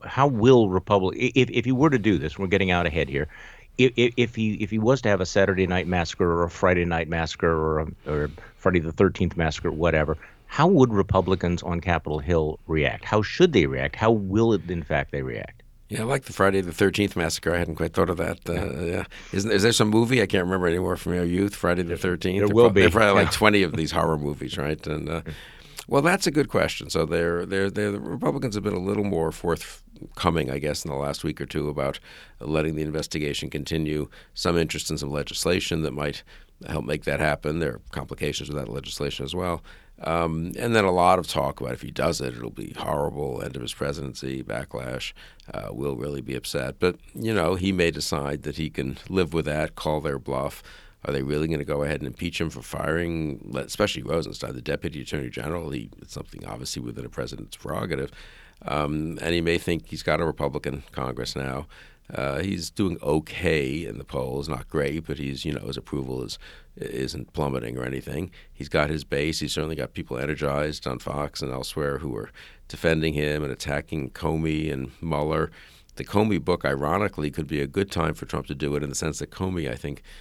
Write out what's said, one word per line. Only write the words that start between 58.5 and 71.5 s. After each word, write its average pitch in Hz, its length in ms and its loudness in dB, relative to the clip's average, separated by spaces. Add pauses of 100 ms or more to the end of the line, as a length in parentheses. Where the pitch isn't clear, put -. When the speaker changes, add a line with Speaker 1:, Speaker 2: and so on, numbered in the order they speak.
Speaker 2:
Um, 76 580 -2
and 85 140 0
he 85 60 4
may 85 180 2
think 85 300 -2
he's 80 160 -10
got 78 160 2
a 85 40 2
Republican 71 680 -4
Congress 64 420 -6
now. 67 320 -6 (460)
Uh, 69 260 -2
he's 90 320 -4
doing 92 320 0
okay 78 800 0
in 55 140 -10
the 69 60 -10
polls, 67 440 -6
not 65 200 -6
great, 76 380 -2
but 71 120 -6
he's, 69 260 -6
you 80 80 -2
know, 50 140 -6
his 67 100 -8
approval 64 460 -6
is, - 160 -10 (360)
isn't 62 600 -8
plummeting 65 420 -2
or 62 80 -6
anything. 67 460 -6 (200)
He's 71 200 -12
got 73 180 2
his 78 160 -4
base. 76 360 -2
He's 73 120 -4
certainly 78 240 -4
got 64 160 -6
people 69 240 -8
energized 73 720 -2
on 62 140 -6
Fox 73 420 -6
and 64 100 -6